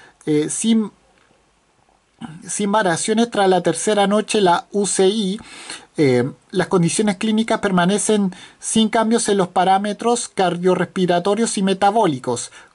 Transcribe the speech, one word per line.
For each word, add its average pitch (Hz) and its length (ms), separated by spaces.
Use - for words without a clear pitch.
eh, 151 240
sin, 220 400
sin 202 240
variaciones 214 580
tras 202 160
la 185 140
tercera 196 460
noche 208 340
la 175 320
U 202 140
C 190 200
I. 202 340
Eh, 127 320
las 180 180
condiciones 190 480
clínicas 220 440
permanecen 196 760
sin 220 300
cambios 226 400
en 202 80
los 185 120
parámetros 202 800
cardiorrespiratorios 180 1300
y 202 40
metabólicos, 190 880